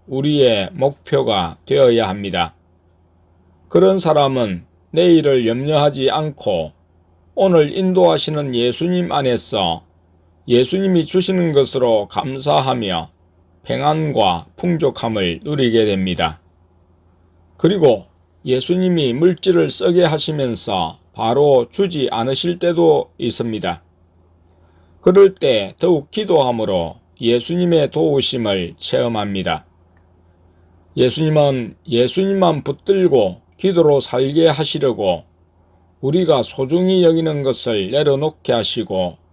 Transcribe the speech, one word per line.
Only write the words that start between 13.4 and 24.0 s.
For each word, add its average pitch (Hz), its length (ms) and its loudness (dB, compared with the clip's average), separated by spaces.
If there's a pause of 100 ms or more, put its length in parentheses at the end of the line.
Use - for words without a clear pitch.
평안과 123 840 -2 (100)
풍족함을 113 840 -2
누리게 120 420 2
됩니다. 92 560 -2 (1120)
그리고 156 520 2 (360)
예수님이 156 680 0
물질을 170 560 2
쓰게 180 340 0
하시면서 127 960 -4 (140)
바로 123 580 2
주지 175 400 -2
않으실 135 480 -4
때도 165 600 0
있습니다. 107 640 -6 (1160)